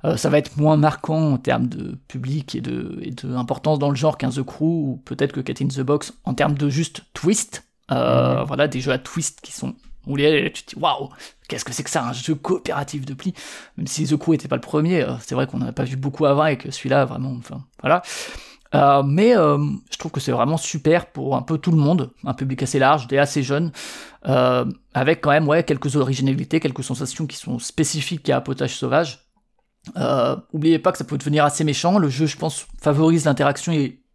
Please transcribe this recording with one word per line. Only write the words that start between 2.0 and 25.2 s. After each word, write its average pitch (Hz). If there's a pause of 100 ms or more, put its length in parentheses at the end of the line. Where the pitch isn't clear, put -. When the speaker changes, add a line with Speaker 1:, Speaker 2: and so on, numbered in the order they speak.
Speaker 1:
public 135
et -
de, 123
et -
de 127
importance 131
dans 143
le 139
genre 147
qu'un 127
The 135
Crew -
ou 156
peut-être 139
que 135
Cat 131
in 135
the 135
Box 147 (100)
en 135
termes 147
de 147
juste 151 (120)
twist. - (300)
Euh, 127
Speaker 2:
Mhm. 127
Speaker 1:
voilà, 139
des 131
jeux 131
à 127
twist -
qui -
sont, - (320)
où 139
les, 147
tu -
te -
dis, -
waouh, 139 (380)
qu'est-ce -
que 127
c'est 139
que -
ça, 135
un 123
jeu 127
coopératif 139
de 139
pli ? 180 (420)
Même 131
si 151
The 147
Crew 165
était 143
pas 135
le 120
premier, 156
euh, 127
c'est 127
vrai 131
qu'on 127
en 123
a -
pas 135
vu 131
beaucoup 139
avant 143
et 143
que 135
celui-là, 135
vraiment, 127
enfin, - (200)
voilà. 170 (720)
Euh, 139
mais, 185
euh, 151 (340)
je -
trouve -
que 143
c'est 135
vraiment 127
super 156
pour 135
un 127
peu 156
tout 175
le 160
monde, 147 (140)
un 131
public 131
assez 139
large 135
et 135
assez 143
jeune, 143 (540)
euh, 127 (260)
avec 131